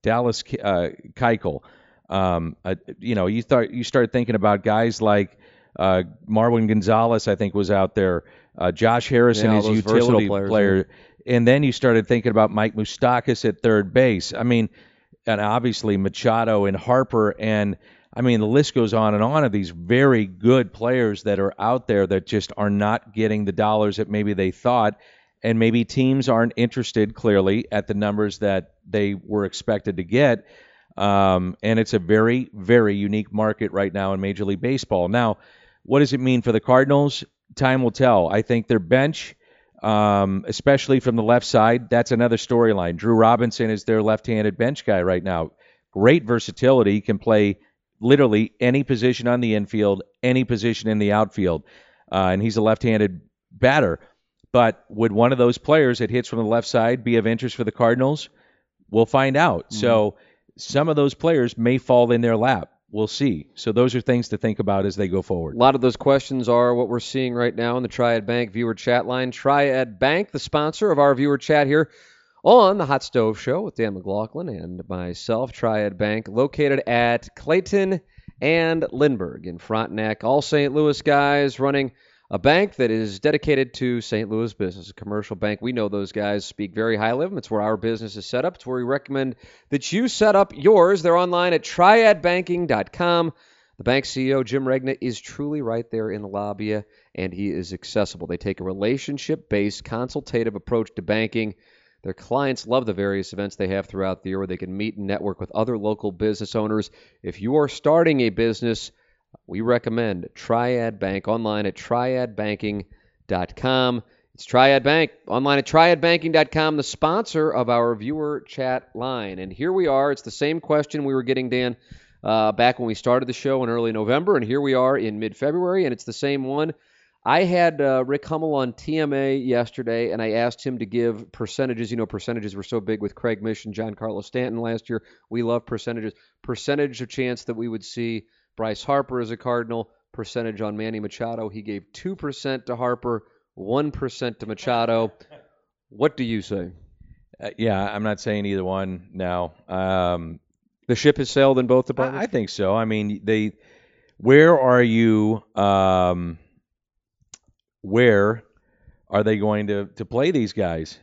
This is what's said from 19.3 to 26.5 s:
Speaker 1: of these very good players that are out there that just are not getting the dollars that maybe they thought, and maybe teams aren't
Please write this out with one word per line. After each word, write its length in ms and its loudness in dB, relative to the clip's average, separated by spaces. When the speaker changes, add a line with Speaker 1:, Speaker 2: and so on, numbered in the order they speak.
Speaker 1:
of 80 0
these 180 -4
very 540 2
good 480 2
players 520 -2
that 140 0
are 200 0
out 300 -2
there 180 4
that 200 0
just 300 -4
are 140 0
not 420 -2
getting 320 0
the 80 -2
dollars 440 0
that 120 -4
maybe 240 -2
they 200 0
thought, 460 0
and 160 0
maybe 260 2
teams 440 0
aren't 280 2